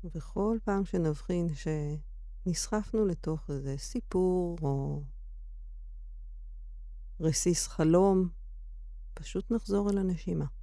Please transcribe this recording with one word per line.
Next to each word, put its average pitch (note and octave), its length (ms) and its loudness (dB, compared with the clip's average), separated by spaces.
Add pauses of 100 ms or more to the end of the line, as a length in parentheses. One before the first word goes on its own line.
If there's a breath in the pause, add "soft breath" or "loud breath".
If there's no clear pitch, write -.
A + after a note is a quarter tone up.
ובכל G3 600 0
פעם G3 200 2
שנבחין E3+ 680 2
שנסחפנו D#3 1500 -2
לתוך D#3+ 440 -2
איזה C#3 280 -2
סיפור F#3 840 2
או C#3+ 400 0 (2250)
רסיס E3 480 4
חלום, F#3 600 6 (840)
פשוט - 360 -6
נחזור G3+ 400 2
אל G3+ 80 4
הנשימה F3+ 480 0 (160)